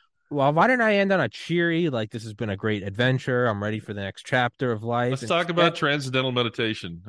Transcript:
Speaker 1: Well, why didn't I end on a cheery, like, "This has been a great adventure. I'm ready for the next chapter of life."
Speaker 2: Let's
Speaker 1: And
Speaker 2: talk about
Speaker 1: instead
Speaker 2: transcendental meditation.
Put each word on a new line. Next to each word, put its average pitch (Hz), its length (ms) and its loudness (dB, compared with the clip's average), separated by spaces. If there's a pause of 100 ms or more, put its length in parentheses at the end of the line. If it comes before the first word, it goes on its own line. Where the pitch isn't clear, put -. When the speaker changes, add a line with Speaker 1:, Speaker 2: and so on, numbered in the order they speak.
(320)
Speaker 1:
Well, 143 220 2
why 180 140 6
didn't 247 160 2
I 214 140 2
end 196 140 2
on 190 80 4
a 131 80 2
cheery, 170 640 0
like, 113 220 -2
"This 117 100 -8
has 110 140 -12
been 107 160 -4
a 98 40 -2
great 107 280 -2
adventure. 123 640 2
I'm 104 160 0
ready 107 160 -4
for 107 160 -10
the 101 60 -8
next 98 260 -10
chapter 123 440 0
of 110 120 -4
life." 120 260 0
Speaker 2:
Let's 131 140 -4
Speaker 1:
And 110 60 -6
Speaker 2:
talk 175 200 0
about 170 200 4
Speaker 1:
instead 165 100 -2
Speaker 2:
transcendental 131 520 0
meditation. 110 760 -2